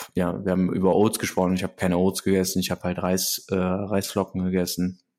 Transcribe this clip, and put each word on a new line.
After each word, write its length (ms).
ja, 300
wir 80
haben 200
über 220
Oats 240
gesprochen, 360
ich 100
hab 120
keine 220
Oats 240
gegessen, 380
ich 100
hab 140
halt 180
Reis, 480
äh, 60
Reisflocken 880
gegessen. 560